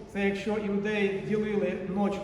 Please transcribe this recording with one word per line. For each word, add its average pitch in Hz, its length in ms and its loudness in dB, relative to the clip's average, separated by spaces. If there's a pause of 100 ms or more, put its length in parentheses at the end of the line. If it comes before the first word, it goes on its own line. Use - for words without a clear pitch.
(140)
це 202 120 0
якщо 208 320 0
іудеї 202 680 0
ділили 208 500 0 (200)
ніч 202 160 2 (100)